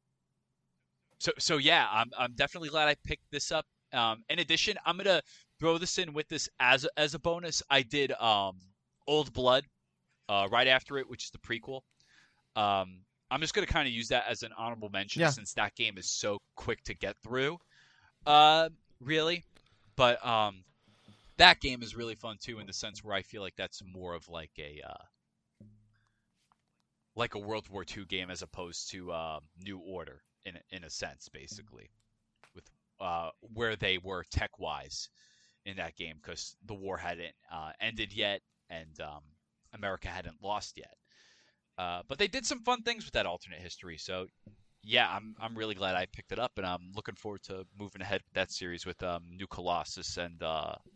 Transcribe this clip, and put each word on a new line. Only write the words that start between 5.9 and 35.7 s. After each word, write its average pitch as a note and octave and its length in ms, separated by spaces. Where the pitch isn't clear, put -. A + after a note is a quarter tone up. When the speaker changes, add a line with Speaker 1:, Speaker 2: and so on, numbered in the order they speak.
Speaker 1:
in E3+ 140
with D3+ 160
this D3+ 200
as C3 260
a, D#3+ 40
as D3+ 160
a D#3+ 40
bonus. E3+ 520
I C3+ 120
did, C3 300
um, G2+ 460
Old D3 260
Blood, B2+ 320
uh, G2+ 220
right A#2+ 160
after C3 320
it, C3 100
which B2 160
is - 60
the - 80
prequel. A#2+ 440
Um, F#2+ 500
I'm C3+ 100
just D#3 140
gonna F#3 120
kinda D3 240
use A2+ 180
that B2 180
as A2+ 160
an A2+ 140
honorable A2+ 340
mention G2+ 300
Speaker 2:
Yeah. E3 100
Speaker 1:
since A#2 240
that G#2 200
game A2 220
is F#2 140
so G2+ 280
quick - 300
to A2 100
get G2 280
through, C3+ 360
uh, D3+ 440
really. D#3 440
But, A#2+ 300
um, G#2 380
that F3 240
game B2+ 220
is G#2+ 120
really A2+ 200
fun G#2+ 240
too, A#2 200
in G2+ 80
the F#2+ 60
sense G#2 320
where G#2 100
I G2 60
feel G2+ 220
like F#2 140
that's F#2+ 280
more F2+ 300
of E2 140
like D#2+ 300
a, D2+ 240
uh, - 220
like A#2 200
a G#2+ 40
World G#2 320
War F#2+ 120
Two G2+ 220
game F#2 260
as E2+ 120
opposed F2 480
to, F2+ 200
uh, D#2+ 300
New F#2+ 160
Order E2 440
in F2+ 120
a, - 120
in F2+ 160
a D#2+ 60
sense, - 400
basically, G#2 580
with, - 160
uh, E2+ 300
where A2 340
they F#2+ 220
were F2+ 280
tech - 340
wise C#2+ 500
in G2 140